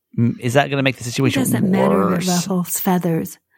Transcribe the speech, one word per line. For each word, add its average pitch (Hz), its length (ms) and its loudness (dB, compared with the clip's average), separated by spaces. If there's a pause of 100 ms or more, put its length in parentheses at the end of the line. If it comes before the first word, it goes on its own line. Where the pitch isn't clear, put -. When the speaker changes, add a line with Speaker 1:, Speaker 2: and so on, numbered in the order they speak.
(180)
Speaker 1:
m-, 120 240 0
is 120 140 -2
that 143 140 2
gonna 139 140 -2
make 131 140 0
the - 60 -14
situation 135 380 0
Speaker 2:
It 254 40 0
doesn't - 260 0
matter 196 320 4
if 202 40 2
it 196 80 0
Speaker 1:
worse? 175 120 -2
Speaker 2:
ruffles 180 520 -2
feathers. 175 580 -2 (200)